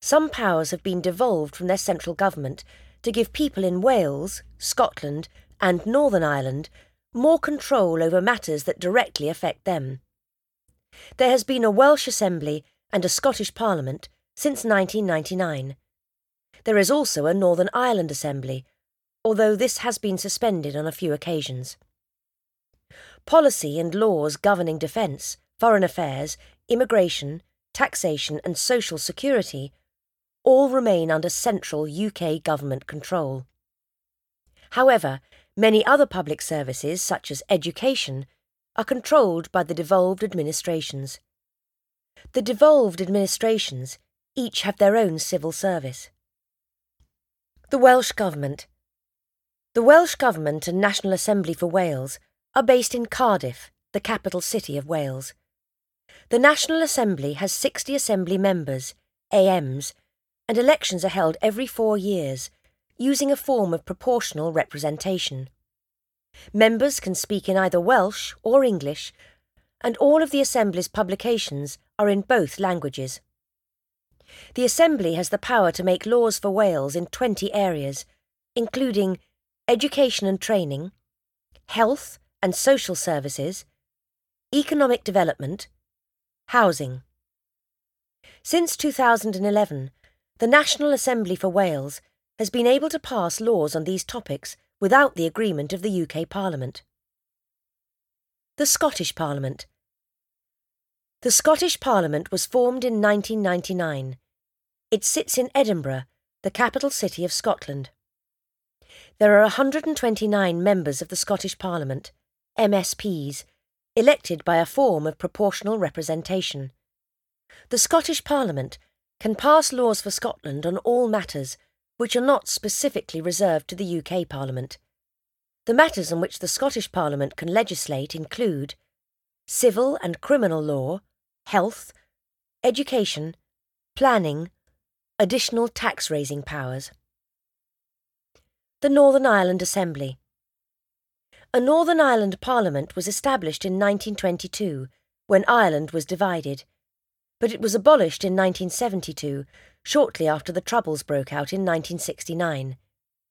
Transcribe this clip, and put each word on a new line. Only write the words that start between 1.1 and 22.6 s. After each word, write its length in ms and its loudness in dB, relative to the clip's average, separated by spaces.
from 100 -8
their 120 0
central 360 -4
government 500 -4
to 100 -2
give 200 -2
people 320 -2
in 160 0
Wales, 600 0
Scotland, 680 -4
and 260 0
Northern 380 2
Ireland 440 -4
more 260 4
control 640 0
over 180 2
matters 440 -2
that 160 -4
directly 480 -2
affect 360 -6
them. 360 -6
There 140 4
has 140 4
been 200 0
a 60 4
Welsh 380 6
Assembly 560 -4
and 120 0
a 40 2
Scottish 460 -2
Parliament 540 -4
since 300 -4
nineteen 420 0
ninety-nine. 720 -4
There 140 4
is 120 4
also 360 2
a 80 2
Northern 380 4
Ireland 380 0
Assembly, 540 -6
although 320 4
this 220 0
has 200 -4
been 200 -4
suspended 560 -2
on 120 -4
a 60 -4
few 200 -4
occasions. 640 -6